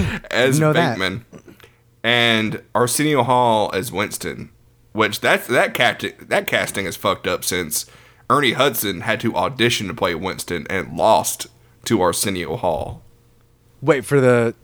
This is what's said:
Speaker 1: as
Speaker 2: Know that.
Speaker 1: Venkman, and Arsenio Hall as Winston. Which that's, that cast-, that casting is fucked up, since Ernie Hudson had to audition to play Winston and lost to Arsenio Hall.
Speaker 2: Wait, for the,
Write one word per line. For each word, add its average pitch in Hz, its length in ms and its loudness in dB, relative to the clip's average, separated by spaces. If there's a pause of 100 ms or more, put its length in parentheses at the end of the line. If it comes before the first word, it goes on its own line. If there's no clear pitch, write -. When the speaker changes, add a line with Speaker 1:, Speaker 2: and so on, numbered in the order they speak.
(300)
Speaker 1:
as 135 300 2
Speaker 2:
Know 156 120 4
that. 127 260 0
Speaker 1:
Venkman, 95 240 -4 (800)
and 113 600 2 (120)
Arsenio 131 480 2
Hall 117 520 2
as 92 180 -4
Winston. 78 580 -6 (420)
Which 107 280 -2
that's, 139 260 2
that 160 280 0
cast-, - 540 -2
that 196 180 0
casting 98 400 -2
is 85 100 -6
fucked 95 300 -2
up, 90 180 -2
since 90 420 -4 (420)
Ernie 143 240 2
Hudson 120 500 0
had 110 180 -2
to 117 160 -2
audition 104 520 0
to 85 60 -8
play 90 200 0
Winston 82 540 -6
and 85 280 -6
lost 87 500 2 (400)
to 104 160 2
Arsenio 87 540 0
Hall. - 460 -4 (800)
Speaker 2:
Wait, 135 240 2
for 143 160 2
the, 120 440 4